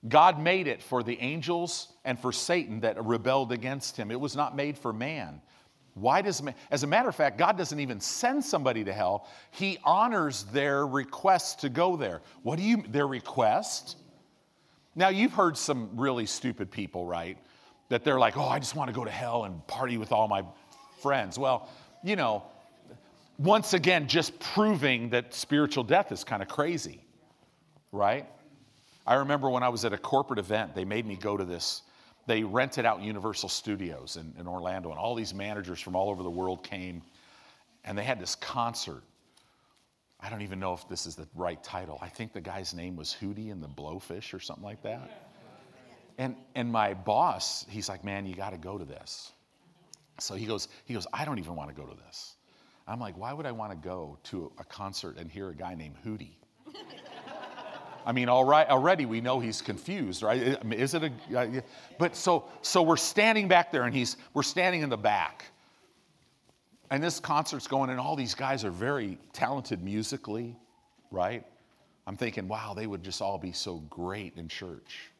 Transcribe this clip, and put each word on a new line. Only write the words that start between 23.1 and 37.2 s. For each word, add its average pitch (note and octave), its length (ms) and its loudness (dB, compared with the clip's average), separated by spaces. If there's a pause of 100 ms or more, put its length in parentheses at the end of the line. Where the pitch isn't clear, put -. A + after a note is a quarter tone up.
once F#3+ 340 6
again, E3+ 340 6
just D3 320 2
proving C#3 680 4
that A#2+ 240 0
spiritual D3 500 2
death D#3+ 280 4
is G2 120 -6
kinda G2 220 -2
crazy, D3 580 -2 (880)
right? G#2 380 2 (800)
I B2 80 6
remember C#3 340 2
when B2 140 2
I B2+ 60 6
was A#2 160 -2
at G#2 80 2
a G#2 40 -2
corporate C3+ 400 2
event, G2 380 -2
they F#2 100 -2
made A2 220 -2
me G2+ 80 -6
go G#2 200 -2
to G2 80 -2
this. F2 380 -4 (460)
They A2 160 4
rented B2 420 0
out G#2 160 4
Universal G2+ 480 -4
Studios F2+ 680 -6
in, D#2+ 200 -12
in F2 100 -10
Orlando, F2+ 440 -6
and D2 80 -10
all A#2 160 -2
these G#2+ 180 -6
managers G2 480 -8
from F#2 140 -6
all G2 160 2
over F#2 100 -6
the F#2 80 -4
world F#2 340 -4
came, F2+ 380 -10 (840)